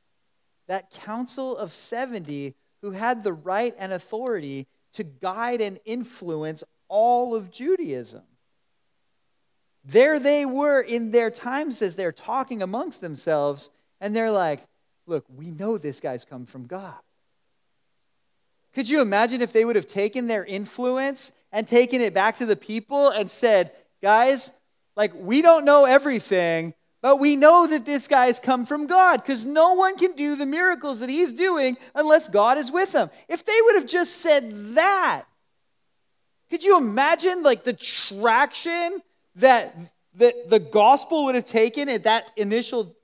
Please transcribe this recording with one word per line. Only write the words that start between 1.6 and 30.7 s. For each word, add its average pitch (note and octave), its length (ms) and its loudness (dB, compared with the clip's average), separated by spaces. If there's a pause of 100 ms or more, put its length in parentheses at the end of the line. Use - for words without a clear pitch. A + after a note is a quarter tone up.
seventy E3 800 -10 (300)
who G3+ 80 -10
had A3 320 -4
the G3+ 100 -4
right F#3+ 460 -6
and F#3+ 120 -10
authority F3+ 760 -8 (240)
to A3 120 -12
guide F#3+ 560 -6
and G3+ 260 -6
influence E3 760 -10 (240)
all A#3+ 460 0
of G#3 160 -6
Judaism. E3 720 -6 (1600)
There B3+ 360 4
they C#4+ 260 0
were C#4 360 0
in A#3 280 -4
their A3+ 220 0
time, C4+ 400 -8
says G3 240 -6
they're F3+ 160 -4
talking A#3+ 500 -8
amongst A3 400 -8
themselves, C#3+ 720 -4 (280)
and G#3 160 -6
they're A3+ 140 -2
like, E3+ 380 -2 (400)
"Look, D#3 180 -6 (100)
we D#3 140 -18
know G3 300 -6
this D3 200 -10
guy's B2+ 260 -10
come B2+ 200 -18
from B2 220 -20
God." F3+ 340 -16 (1700)
Could C4 140 -6
you D4 140 2
imagine A3+ 400 0
if A#3+ 100 -4
they A3+ 140 4
would A#3 100 -2
have F#3 120 0
taken G#3+ 400 -6
their G#3+ 180 -4
influence B3+ 840 -6 (200)
and A3 160 -4
taken B3 340 2
it G#3 120 -2
back G3+ 240 0
to B3 80 -6
the G#3+ 100 0
people C4+ 540 -2
and G#3 220 -4
said, G3+ 440 2 (260)
"Guys, A#3 500 2 (440)
like, G#3 200 -2
we F#3+ 260 0
don't E4 240 6
know C#4+ 200 8
everything, F#3 880 0 (260)
but C#4 160 4
we C#4+ 180 2
know D#4+ 300 8
that D4+ 200 -4
this C#4+ 220 -4
guy's B3+ 320 2
come B3+ 260 -2
from D4 200 -6
God, F4+ 400 4
'cause A#3 200 -6
no D#4 280 4
one F#4+ 240 2
can F#4 140 2
do D4 240 -4
the C#4+ 100 -6
miracles D4 540 -2